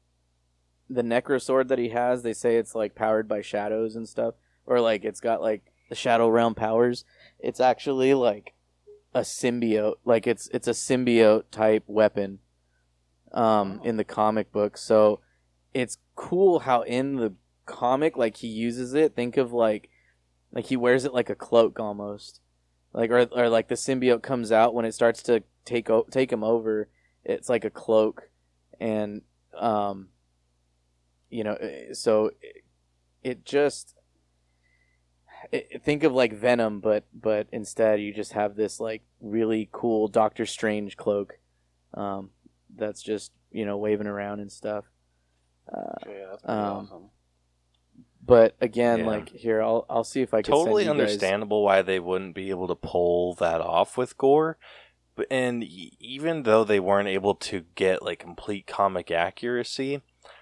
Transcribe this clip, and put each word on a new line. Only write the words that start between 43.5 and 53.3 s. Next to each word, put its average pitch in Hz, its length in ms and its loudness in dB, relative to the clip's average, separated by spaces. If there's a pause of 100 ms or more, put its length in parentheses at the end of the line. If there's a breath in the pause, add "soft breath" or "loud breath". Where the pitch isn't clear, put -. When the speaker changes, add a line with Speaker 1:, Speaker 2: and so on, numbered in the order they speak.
Speaker 1:
know, 104 120 -6
waving 107 300 -2
around 101 320 -8
and 101 140 -14
stuff. 107 320 -8 (800)
Uh, 50 360 -12
Speaker 2:
Okay, 101 180 -16
yeah, 98 100 -16
that's 101 120 -18
pretty 110 140 -6
Speaker 1:
um, 101 300 -6
Speaker 2:
awesome. 95 240 -20 (1120)
Speaker 1:
but 113 360 8
again, 117 400 2
Speaker 3:
Yeah. 113 60 -2
Speaker 1:
like, 104 240 -6
here, 113 300 -2
I'll, 113 300 0
I'll 117 140 -2
see - 180 -2
if 120 120 -4
I 110 80 2
can - 100 0
Speaker 3:
Totally 196 320 4
Speaker 1:
send 147 140 0
you 127 60 2
guys 104 80 0
Speaker 3:
understandable 104 520 0
why 98 180 6
they 95 160 0
wouldn't 92 380 -4
be 95 140 -6
able 92 180 -4
to 87 80 -2
pull 87 600 0